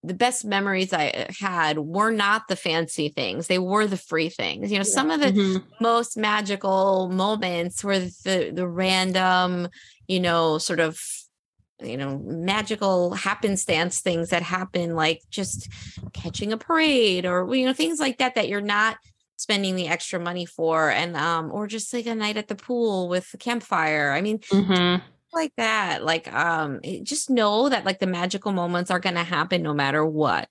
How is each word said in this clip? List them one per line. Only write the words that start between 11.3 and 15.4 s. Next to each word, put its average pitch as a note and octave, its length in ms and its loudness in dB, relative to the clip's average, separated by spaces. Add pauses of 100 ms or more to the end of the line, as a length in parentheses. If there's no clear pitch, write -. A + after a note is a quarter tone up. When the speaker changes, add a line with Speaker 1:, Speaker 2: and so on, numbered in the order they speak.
Speaker 1:
you A2+ 160 -8
know, C#3 280 -6
magical F#3 920 0
happenstance F#3 840 -2
things E3 300 -2
that E3+ 120 0
happen, F3 540 -4
like D#3+ 340 0
just - 380 -6 (440)